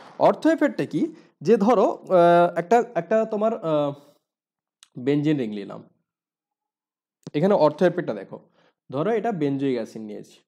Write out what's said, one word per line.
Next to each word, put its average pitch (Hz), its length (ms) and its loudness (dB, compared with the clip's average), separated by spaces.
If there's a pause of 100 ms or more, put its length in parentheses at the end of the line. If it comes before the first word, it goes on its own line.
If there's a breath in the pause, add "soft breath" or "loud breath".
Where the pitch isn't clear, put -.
(180 loud breath)
অর্থ 170 280 2
এফেক্টটা 302 400 0
কি? 170 280 -4 (260 loud breath)
যে 202 160 4
ধরো, 220 360 2
আহ, 170 680 4
একটা, 175 160 2 (180)
একটা 214 300 0
তোমার, 220 280 -2 (120)
আহ, 147 280 0 (1040 soft breath)
বেনজিন 147 400 0
রিং 113 120 -6
নিলাম। 104 300 -12 (1500)
এখানে 185 200 2
অর্থ 151 280 2
এফেক্টটা 170 320 0
দেখো। 104 240 -14 (540)
ধরো 156 180 -4
এটা 226 220 -4
বেনজোয়িক 139 440 -2
অ্যাসিড 110 260 -10
নিয়েছি। 104 340 -16 (120)